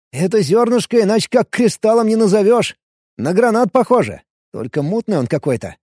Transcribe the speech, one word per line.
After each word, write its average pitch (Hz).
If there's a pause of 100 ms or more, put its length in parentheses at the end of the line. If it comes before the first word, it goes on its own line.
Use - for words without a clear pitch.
(100)
это 190
зёрнышко 226
иначе 208
как 247
кристаллом 220
не 220
назовёшь. 214 (400)
На 139
гранат 226
похоже, 226 (300)
только 120
мутный 196
он 123
какой-то. 117